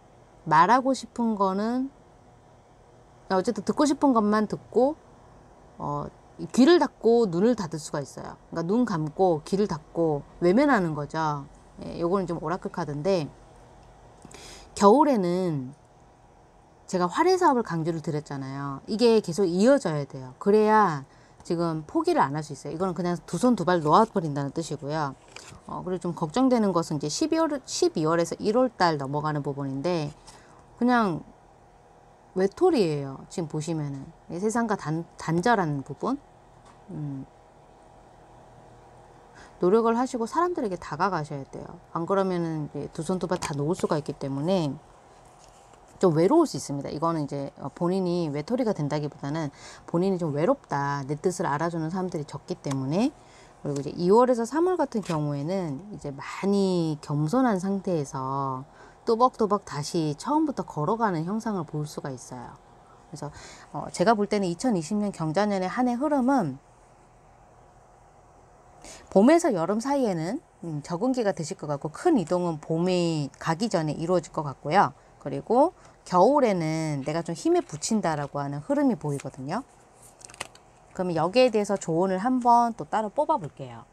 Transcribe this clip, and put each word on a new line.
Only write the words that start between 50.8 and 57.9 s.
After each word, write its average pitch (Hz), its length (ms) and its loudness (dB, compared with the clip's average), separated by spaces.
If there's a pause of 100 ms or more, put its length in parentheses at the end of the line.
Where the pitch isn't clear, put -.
내 151 80 -2
뜻을 180 320 -2
알아주는 160 420 0
사람들이 180 360 -4
적기 - 280 -10
때문에. 143 580 -2 (520)
그리고 143 160 -4
이제 135 100 -8
이월에서 226 560 4
삼월 349 320 0
같은 277 240 -2
경우에는 156 920 -4
이제 147 180 -10
많이 175 920 0
겸손한 190 560 2
상태에서 139 1080 -4 (400)